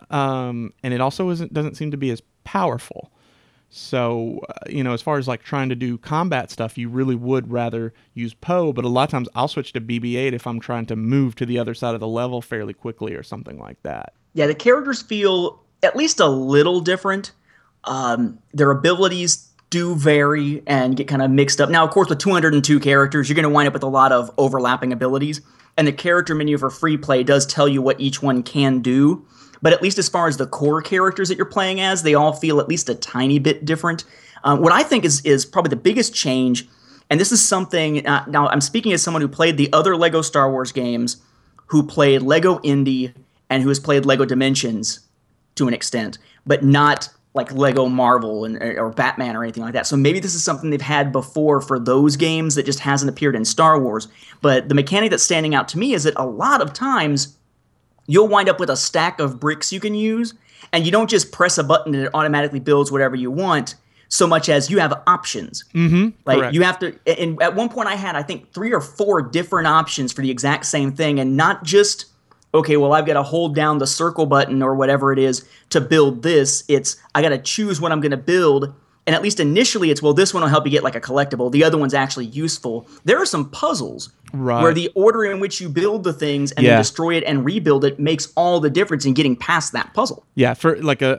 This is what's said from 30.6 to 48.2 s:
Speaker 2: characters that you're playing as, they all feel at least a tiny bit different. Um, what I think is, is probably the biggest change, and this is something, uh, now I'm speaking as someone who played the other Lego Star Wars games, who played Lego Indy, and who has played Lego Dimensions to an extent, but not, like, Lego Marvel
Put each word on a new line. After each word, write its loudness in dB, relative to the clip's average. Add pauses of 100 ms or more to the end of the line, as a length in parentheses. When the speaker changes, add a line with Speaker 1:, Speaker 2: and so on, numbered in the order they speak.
Speaker 2:
characters 0
that -2
you're -2
playing -2
as, 0
they 4
all 4
feel 0
at -2
least -4
a -4
tiny 0
bit 0
different. -4 (400)
Um, 2
what 6
I 4
think 0
is, 0
is 2
probably -2
the -2 (160)
biggest -2
change, -2 (420)
and 2
this 0
is 2
something, -2
uh, 0
now 2
I'm 0
speaking -2
as 0
someone -2
who 2
played 0
the 2
other 4
Lego 2
Star 0
Wars -4
games, -4 (500)
who 4
played 2
Lego 2
Indy, 0 (380)
and 0
who 2
has 0
played 0
Lego 2
Dimensions -2 (560)
to 0
an -2
extent, -8 (280)
but 2
not, 4 (260)
like, -4
Lego 2
Marvel 2